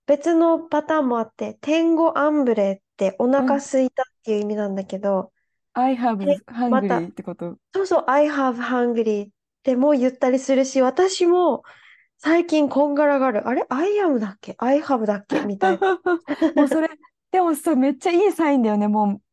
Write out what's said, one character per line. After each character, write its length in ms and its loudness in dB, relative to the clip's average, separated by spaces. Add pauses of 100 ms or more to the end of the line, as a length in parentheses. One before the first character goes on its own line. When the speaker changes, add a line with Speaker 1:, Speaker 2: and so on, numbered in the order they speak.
Speaker 1:
別 300 2
の 240 4
パ 240 -4
タ 120 -2
ー 60 2
ン 80 0
も 80 0
あ 40 -2
っ 120 -10
て、 280 -10
tengo 520 2
hambre 640 0
っ 40 -14 (160)
て 220 -2
お 100 0
腹 280 2
空 300 -2
い 40 -2
た 140 -6
っ 20 -8 (180)
て 100 -4
い 40 0
う 40 -2
意 40 -6
味 100 -6
な 140 -4
ん 60 -8
だ 80 -6
け 160 -10
ど、 320 -4 (440)
Speaker 2:
う 40 -2
ん。 20 0
I 160 0
have 200 -2
Speaker 1:
で、 200 0 (320)
ま 140 2
た、 160 -2
Speaker 2:
hungry 100 -8
っ 20 -18
て 120 -14
こ 100 -12
と？ 240 -12 (160)
Speaker 1:
そ 80 -2
う 60 -4
そ 140 2
う、 40 -4
I 220 2
have 260 -2
hungry 760 -2
っ 0 - (340)
て 120 0
も 180 4
言 160 2
っ 20 0
た 180 0
り 80 4
す 180 0
る 80 4
し、 200 -2
私 420 0
も 380 2 (540)
最 300 0
近 220 2
こ 180 2
ん 80 -4
が 100 2
ら 140 2
が 100 0
る。 160 -2
あ 80 -2
れ？ 140 -2
I 300 -2
am 220 0
だ 100 -4
っ 100 -16
け？ 180 -16
I 240 0
have 240 -2
だ 100 -2
っ 120 -14
け？ 140 -2
み 160 -6
た 160 2
い 60 -4
な。 200 0
Speaker 2:
<laughs> 560 -2
も 80 4
う 60 2
そ 100 -2
れ、 100 -2 (420)
で 100 2
も 140 0
さ、 200 -2
め 140 2
っ 80 -2
ち 100 -6
ゃ 40 0
い 160 4
い 40 2
サ 200 0
イ 60 2
ン 60 2
だ 60 2
よ 80 0
ね。 100 0
も 320 0 (140)